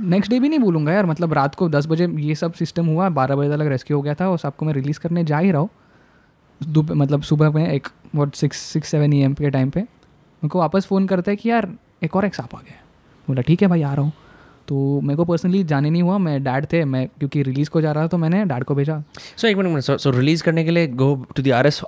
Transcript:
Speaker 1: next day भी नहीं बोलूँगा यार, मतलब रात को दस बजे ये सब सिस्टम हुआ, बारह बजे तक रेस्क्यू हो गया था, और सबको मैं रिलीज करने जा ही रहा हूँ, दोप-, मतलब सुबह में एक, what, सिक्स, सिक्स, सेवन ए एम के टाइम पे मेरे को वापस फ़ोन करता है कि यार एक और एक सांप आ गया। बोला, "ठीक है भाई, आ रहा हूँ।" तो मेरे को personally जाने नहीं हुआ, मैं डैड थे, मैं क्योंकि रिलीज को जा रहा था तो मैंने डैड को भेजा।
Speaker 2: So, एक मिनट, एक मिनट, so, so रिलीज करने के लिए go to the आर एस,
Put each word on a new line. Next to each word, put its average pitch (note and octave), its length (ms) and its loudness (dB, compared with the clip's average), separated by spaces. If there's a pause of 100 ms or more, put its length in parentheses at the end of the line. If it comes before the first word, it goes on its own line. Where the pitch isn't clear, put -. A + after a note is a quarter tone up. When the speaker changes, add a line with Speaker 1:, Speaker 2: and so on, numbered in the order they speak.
Speaker 1:
next G3 240 2
day B3 100 2
भी C4+ 100 2
नहीं D#4 100 0
बोलूँगा E3 340 2
यार, G3 140 2
मतलब D#3+ 260 0
रात D3 220 0
को F3+ 140 0
दस D3 180 0
बजे E3 220 0
ये D#3 260 -2
सब E3 180 -4
सिस्टम E3+ 340 -4
हुआ, E3+ 220 2
बारह C#3 280 0
बजे C#3+ 200 0
तक D3+ 60 -2
रेस्क्यू C#3+ 340 -2
हो C#3 60 -2
गया D3 120 -2
था, F#3 140 -2
और F3 100 0
सबको D#3 280 -6
मैं D#3 60 -2
रिलीज C#3 260 -2
करने E3+ 260 -2
जा D3+ 140 0
ही F#3+ 120 2
रहा D3 100 2
हूँ, F#3 80 0 (960)
दोप-, D#3 300 0
मतलब C#3+ 300 2
सुबह D3+ 280 4
में D#3 220 0
एक, C#3 160 -4 (280)
what, C#3+ 180 0
सिक्स, - 220 -2
सिक्स, - 320 -6
सेवन D3 240 2
ए C#3+ 80 4
एम C3+ 140 2
के D3 160 -2
टाइम C3+ 200 0
पे E3+ 100 -2
मेरे - 680 -10
को F3+ 100 -2
वापस F3+ 280 0
फ़ोन F#3+ 200 0
करता F#3 240 -2
है G#3 60 -2
कि A#3 140 -4
यार G#3+ 240 0 (280)
एक E3 140 -2
और G3+ 80 2
एक F#3+ 100 -2
सांप A#2+ 200 -10
आ - 40 -18
गया। - 240 -20 (460)
बोला, B2+ 140 0
"ठीक E3+ 200 2
है G3 60 4
भाई, E3+ 140 2
आ C#3 120 -2
रहा C#3+ 80 0
हूँ।" D3+ 100 0 (560)
तो C#3 320 0
मेरे C#3+ 160 -2
को E3+ 80 2
personally F3+ 400 0
जाने D3 260 0
नहीं F3 120 2
हुआ, F#3 160 2
मैं D3 260 -2
डैड C#3 280 -2
थे, E3 120 2
मैं C3 240 -2
क्योंकि C#3+ 340 -4
रिलीज C3+ 260 -2
को E3 120 0
जा D3+ 120 0
रहा D3+ 120 0
था E3 40 -2
तो F3 100 -2
मैंने F3 260 0
डैड C3+ 200 -2
को C#3+ 100 -2
भेजा। D3+ 280 -2 (360)
Speaker 2:
So, - 60 -6
एक G#3+ 120 2
मिनट, F#3+ 120 0
एक E3 60 0
मिनट, C3+ 100 -2
so, C#3 220 0
so C3 80 2
रिलीज D3 280 2
करने E3 220 0
के D#3+ 60 -2
लिए E3+ 180 2
go C3 280 2
to - 220 -8
the C3+ 140 2
आर B2 140 4
एस, - 220 0